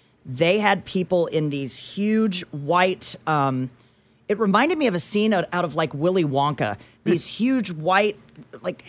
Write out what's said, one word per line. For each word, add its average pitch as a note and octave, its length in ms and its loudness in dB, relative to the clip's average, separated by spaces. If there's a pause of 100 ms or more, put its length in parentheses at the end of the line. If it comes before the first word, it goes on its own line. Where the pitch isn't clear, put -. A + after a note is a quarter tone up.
(240)
they E3 340 2
had G3+ 280 2
people F3+ 400 0
in D#3 240 0
these C#3 260 -6
huge G#3 640 0 (100)
white, E3+ 640 0 (120)
um, C#3 440 0 (580)
it G#3 100 -2
reminded A3+ 400 2
me D4+ 80 2
of G3+ 80 2
a F3 40 0
scene G#3 360 2
out, F3 180 2
out F3 120 0
of, D3 120 -6
like, D#3+ 160 -2
Willy F3 320 2
Wonka. C#3 540 0 (260)
These - 220 0
huge B3 440 0
white, F#3 480 0 (440)
like, - 260 -8